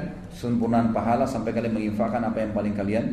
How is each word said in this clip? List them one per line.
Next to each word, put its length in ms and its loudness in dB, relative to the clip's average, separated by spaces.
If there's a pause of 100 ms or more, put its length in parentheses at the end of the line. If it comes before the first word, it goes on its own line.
(340)
sempurnaan 600 2
pahala 360 2
sampai 240 -2
kalian 240 0
menginfakkan 480 0
apa 160 0
yang 120 -2
paling 200 0
kalian 400 0